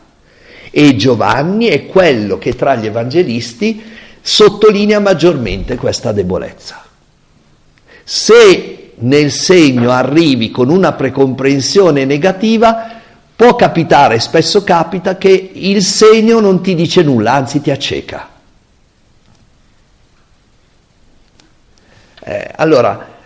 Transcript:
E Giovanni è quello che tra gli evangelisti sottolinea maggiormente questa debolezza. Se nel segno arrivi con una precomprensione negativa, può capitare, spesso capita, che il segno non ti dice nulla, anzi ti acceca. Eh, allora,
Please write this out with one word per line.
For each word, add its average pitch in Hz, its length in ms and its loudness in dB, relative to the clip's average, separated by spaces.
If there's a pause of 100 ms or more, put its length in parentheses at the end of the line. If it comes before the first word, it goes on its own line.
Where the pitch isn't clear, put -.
(720)
E 147 240 4
Giovanni 131 720 0
è 151 180 -2
quello 113 540 0
che 120 160 -4
tra 139 180 -2
gli 110 140 -6
evangelisti 127 960 -4 (360)
sottolinea 208 800 2
maggiormente 139 760 -2
questa 117 360 -6
debolezza. 90 720 -6 (1200)
Se - 920 2
nel 139 360 0
segno 131 600 2
arrivi 127 580 0
con 127 200 -2
una 170 240 2
precomprensione 135 1120 0
negativa, 208 960 -2 (340)
può 240 200 4
capitare, 156 640 2
spesso 180 440 -2
capita, 180 540 -4
che 190 360 0
il 196 300 -2
segno 220 560 2
non 190 220 0
ti 185 120 -2
dice 170 300 0
nulla, 120 300 0
anzi 143 280 -4
ti 151 80 -4
acceca. 76 600 -8 (4000)
Eh, - 320 -10
allora, 123 540 0 (160)